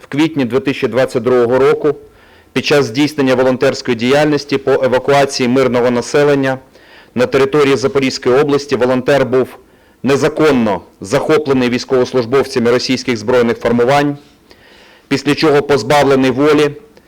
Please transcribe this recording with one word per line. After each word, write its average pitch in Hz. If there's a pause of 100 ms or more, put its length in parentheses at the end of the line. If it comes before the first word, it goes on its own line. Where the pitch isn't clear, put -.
в -
квітні 147
дві 120
тисячі 139
двадцять 120
другого 123
року 147 (580)
під 127
час 147
здійснення 135
волонтерської 127
діяльності 143
по 135
евакуації 135
мирного 123
населення 135 (580)
на 123
території 139
Запорізької 127
області 143
волонтер 127
був 123 (560)
незаконно 135 (200)
захоплений 131
військовослужбовцями 123
російських 127
збройних 117
формувань, 139 (920)
після -
чого 147
позбавлений 135
волі 147 (360)